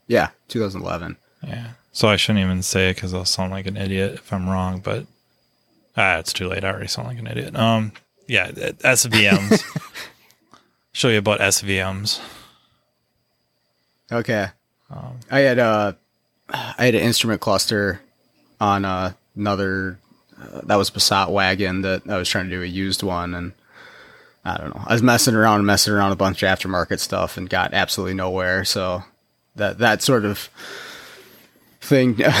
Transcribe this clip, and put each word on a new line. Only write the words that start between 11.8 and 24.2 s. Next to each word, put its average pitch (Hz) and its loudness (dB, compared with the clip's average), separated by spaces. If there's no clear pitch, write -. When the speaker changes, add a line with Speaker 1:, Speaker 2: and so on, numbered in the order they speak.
Speaker 2:
Ms. 95 -4
Speaker 1:
Okay. 117 -2
Speaker 2:
Um, 127 -14
Speaker 1:
I 135 2
had, 131 4
uh, 107 2
I - -4
had 120 4
an 95 2
instrument 113 0
cluster 101 0
on, 101 2
uh, 92 -2
another, 95 -2
uh, - -14
that 104 4
was 98 4
Passat 98 2
wagon 95 2
that 92 -2
I 101 -2
was 90 -2
trying 95 -2
to 90 -6
do 90 -6
a 90 -6
used 95 -4
one, 87 -4
and 87 -8